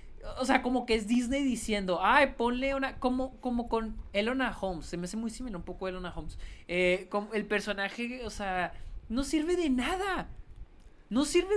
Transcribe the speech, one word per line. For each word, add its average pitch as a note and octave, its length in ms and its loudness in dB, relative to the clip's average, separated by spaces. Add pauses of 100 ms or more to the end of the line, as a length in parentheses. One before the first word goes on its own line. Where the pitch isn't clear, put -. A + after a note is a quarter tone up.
(400)
o C4 60 -2
sea, C4 180 4
como B3 240 0
que A3+ 80 2
es G#3 120 0
Disney B3 360 2
diciendo, G#3 580 0
"Ay, B3+ 340 6
ponle B3 380 0
una", C4+ 260 -2
como, C4 420 0
como A#3+ 280 -2
con A3 260 -2 (160)
Elona A3+ 480 0
Holmes, F3+ 280 -4
se E3+ 100 -6
me F3 80 -4
hace G#3 120 -6
muy A3+ 120 -4
similar A3+ 280 -8
un F3 80 -8
poco F#3 200 -8
a F#3 40 -2
Elona F3+ 260 -6
Holmes, D#3 240 -8 (280)
eh, F3+ 440 4
como G#3 240 -2
el G#3 100 0
personaje, G#3+ 800 -2
o G#3 60 -8
sea, F#3 420 -2 (340)
no B3 160 0
sirve D#4+ 320 2
de E4+ 140 2
nada, D#4+ 600 0 (840)
no C4 140 4
sirve F4+ 320 4